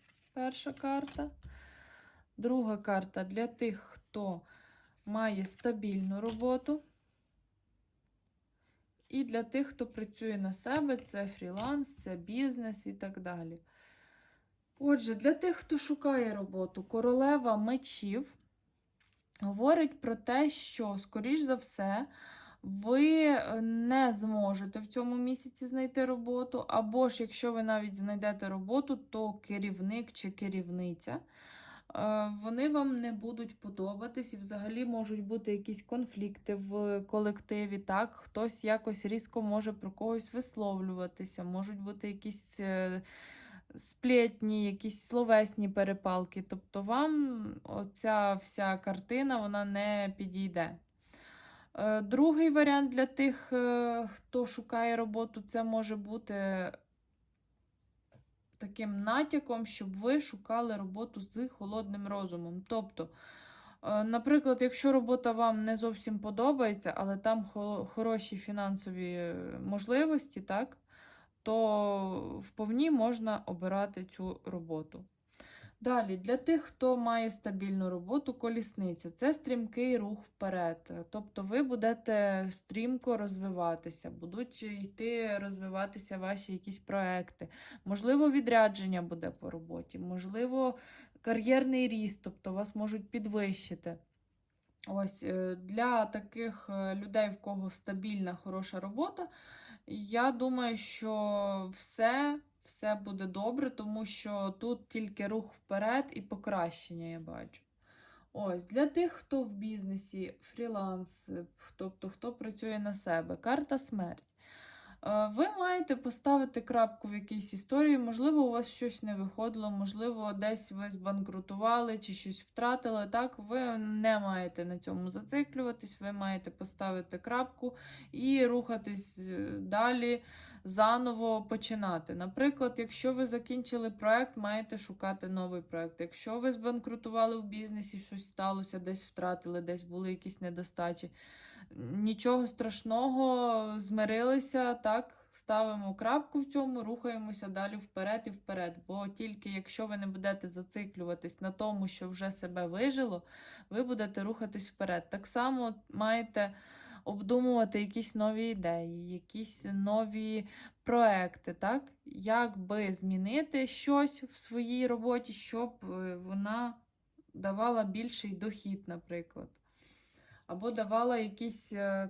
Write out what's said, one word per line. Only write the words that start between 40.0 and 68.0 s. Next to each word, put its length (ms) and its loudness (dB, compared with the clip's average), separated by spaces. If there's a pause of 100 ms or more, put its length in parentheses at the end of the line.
висловлюватися, 1120 -4
можуть 360 -4
бути 280 -8
якісь, 520 -8
е, 420 0 (720)
сплетні, 880 4
якісь 380 -4
словесні 640 4
перепалки. 800 0
Тобто 340 -6
вам 640 2 (180)
оця 720 2
вся 420 0
картина, 600 -2
вона 280 0
не 520 0
підійде. 600 -4 (960)
Е, 260 2
другий 500 8
варіант 400 6
для 160 4
тих, 460 2
е, 640 2
хто 320 -2
шукає 500 0
роботу, 460 -2
це 220 -2
може 320 0
бути 760 -2 (1900)
таким 400 -4
натяком, 640 2
щоб 300 -8
ви 240 4
шукали 560 -2
роботу 440 -6
з 280 -6
холодним 600 -6
розумом. 600 -6
Тобто, 400 -4 (760)
е, 220 2
наприклад, 560 6
якщо 320 4
робота 400 6
вам 320 4
не 120 2
зовсім 420 -2
подобається, 760 2
але 200 0
там 280 2
хо-, 500 -4
хороші 420 0